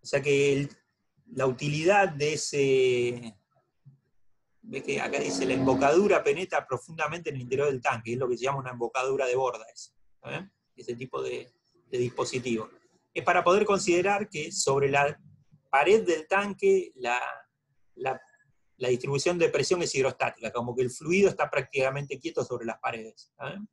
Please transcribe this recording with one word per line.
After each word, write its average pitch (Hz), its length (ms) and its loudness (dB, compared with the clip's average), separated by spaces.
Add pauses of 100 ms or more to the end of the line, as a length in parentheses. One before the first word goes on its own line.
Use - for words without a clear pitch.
O - 40 -18
sea 143 140 -2
que 139 320 4
el, 139 180 0 (640)
la 135 140 0
utilidad 156 640 2
de 147 240 -2
ese, 127 1000 0 (1300)
ve 139 200 -10
que 139 180 -4
acá 139 180 -4
dice, 139 260 -2
"La 131 100 0
embocadura 139 680 4
penetra 151 420 0
profundamente 160 640 -6
en 135 60 -10
el 127 60 -8
interior 131 260 0
del 131 120 -2
tanque", 117 320 -2
es 120 60 -2
lo 131 100 -2
que 123 80 0
se 117 80 -8
llama 139 140 -2
una 127 120 -8
embocadura 127 560 -2
de 123 80 0
borda, 120 300 -2 (100)
eso, - 180 -18 (240)
¿está - 120 -18
bien? 170 240 -12 (240)
Ese 123 180 -10
tipo 131 260 -10
de, 123 300 -8 (400)
de 127 80 -4
dispositivo. 123 720 -4 (440)
Es 160 120 -6
para 180 180 4
poder 190 220 4
considerar 196 640 2
que 156 240 -8
sobre 139 360 2
la 143 300 2 (500)
pared 180 380 4
del 156 220 -2
tanque 196 680 0
la, 120 240 -2 (760)
la, - 240 -6 (560)
la 123 120 -4
distribución 139 480 0
de 165 120 4
presión 175 340 0
es 143 140 -2
hidrostática, 123 560 -2
como 120 240 -4
que 131 60 0
el 123 80 0
fluido 185 380 2
está 156 220 -2
prácticamente 139 720 -4
quieto 156 240 -4
sobre 117 220 -6
las 113 120 -6
paredes, 113 520 -10
¿está 127 180 -12
bien? 202 240 -12